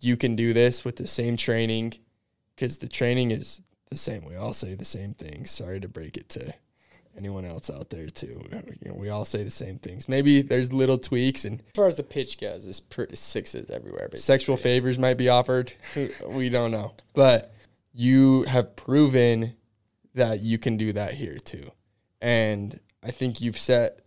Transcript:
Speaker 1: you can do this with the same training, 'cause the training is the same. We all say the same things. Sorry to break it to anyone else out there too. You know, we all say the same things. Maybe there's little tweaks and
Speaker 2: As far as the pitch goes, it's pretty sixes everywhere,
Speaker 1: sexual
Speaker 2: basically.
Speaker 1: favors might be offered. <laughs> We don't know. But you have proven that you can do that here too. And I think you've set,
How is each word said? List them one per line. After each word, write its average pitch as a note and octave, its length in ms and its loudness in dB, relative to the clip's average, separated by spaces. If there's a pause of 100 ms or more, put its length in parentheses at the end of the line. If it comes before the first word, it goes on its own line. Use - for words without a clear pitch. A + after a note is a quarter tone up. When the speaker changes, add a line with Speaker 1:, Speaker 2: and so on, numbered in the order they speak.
Speaker 1:
you B2 160 2
can A#2+ 200 0
do A#2 160 2
this A#2+ 320 4
with B2 120 -8
the A#2+ 100 -10
same A#2+ 300 -2
training, A2+ 580 0 (600)
'cause C3 220 -6
the A#2+ 100 -12
training B2 420 0
is - 320 -8 (260)
the D3 80 -10
same. A2+ 280 -8
We D2+ 120 -16
all A2+ 160 -8
say F#2+ 220 -6
the F#2+ 100 -12
same G2+ 300 -8
things. - 360 -12
Sorry G2 300 -6
to - 80 -10
break - 280 -14
it - 140 -14
to - 240 -10 (640)
anyone G2 280 -10
else E2 260 -12
out - 200 -12
there E2 180 -12
too. - 360 -12 (380)
You - 80 -14
know, G1+ 40 -12
we G2+ 140 -10
all G#2 160 -6
say G#2 180 -6
the G2+ 80 -8
same - 280 -10
things. F2+ 300 -14
Maybe C#3 340 6
there's B2+ 300 0
little C3 260 2
tweaks C3 460 0
and A2 160 -8
Speaker 2:
As - 140 -20
far G3+ 120 4
as E3 100 2
the D3 80 -6
pitch - 340 -8
goes, F#2+ 280 -10
it's F#2+ 140 -12
pretty - 360 -10
sixes - 540 -6
everywhere, G1+ 440 -10
Speaker 1:
sexual C3+ 420 2
Speaker 2:
basically. B2 140 2
Speaker 1:
favors B2+ 280 2
might B2+ 160 4
be B2 140 2
offered. B2+ 440 4 (240)
<laughs> - 300 -6
We B2+ 240 -2
don't A#2+ 200 0
know. G#2 220 -4 (220)
But C3 380 6 (420)
you C3 500 8
have B2+ 320 0
proven B2 760 4 (600)
that A2+ 260 2
you A2+ 180 0
can A2+ 180 0
do G#2+ 160 -2
that G#2 220 -4
here A#2+ 240 -10
too. - 340 -14 (480)
And A2 580 0 (240)
I A2 80 -10
think B2+ 300 -4
you've A#2 180 -4
set, A#2+ 480 2